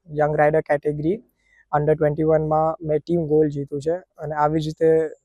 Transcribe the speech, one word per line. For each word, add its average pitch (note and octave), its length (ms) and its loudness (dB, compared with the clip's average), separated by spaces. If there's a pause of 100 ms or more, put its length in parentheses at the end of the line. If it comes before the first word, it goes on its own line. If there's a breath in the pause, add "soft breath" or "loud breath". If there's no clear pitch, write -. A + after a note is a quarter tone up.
(140)
યંગ D3 220 0
રાઇડર D3+ 240 4
કેટેગરી D3+ 600 -2 (540 soft breath)
under D3+ 180 2
twenty-one-માં D#3 920 0
મેં D3+ 120 0
ટીમ E3 280 -2
ગોલ્ડ D3+ 240 2
જીત્યું C#3+ 300 -8
છે D#3+ 160 -2
અને D#3 380 -12
આવી D3+ 260 0
જ D3+ 60 -4
રીતે D#3+ 480 0 (100)